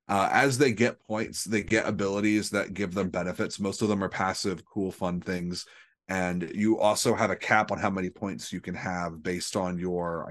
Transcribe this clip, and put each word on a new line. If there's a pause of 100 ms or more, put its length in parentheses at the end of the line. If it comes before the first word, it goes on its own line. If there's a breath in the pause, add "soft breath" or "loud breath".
Uh,
as
they
get
points,
they
get
abilities
that
give
them
benefits.
Most
of
them
are
passive,
cool,
fun
things. (440 soft breath)
And
you
also
have
a
cap
on
how
many
points
you
can
have
based
on
your,